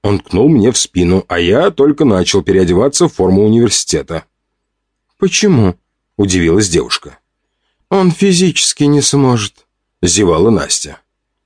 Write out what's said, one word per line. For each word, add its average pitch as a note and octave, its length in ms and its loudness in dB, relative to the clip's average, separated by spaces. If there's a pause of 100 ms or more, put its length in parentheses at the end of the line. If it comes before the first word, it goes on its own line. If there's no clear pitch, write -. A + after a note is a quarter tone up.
Он G2+ 160 -2
ткнул A2 300 0
мне B2 240 2
в - 40 -4
спину, F2+ 520 -2
а F2 100 -4
я A2+ 320 0
только D3 340 0
начал G2 380 0
переодеваться F#2+ 680 0
в - 60 -6
форму F#2+ 300 0
университета. G2+ 800 -2 (920)
«Почему?» — D#3+ 600 0 (400)
удивилась F#2+ 520 0
девушка. D2 500 -6 (720)
«Он F#3 220 2
физически F3+ 760 0
не C#3+ 160 2
сможет», — B2+ 640 -2 (360)
зевала F2+ 480 0
Настя. D2 480 -4 (480)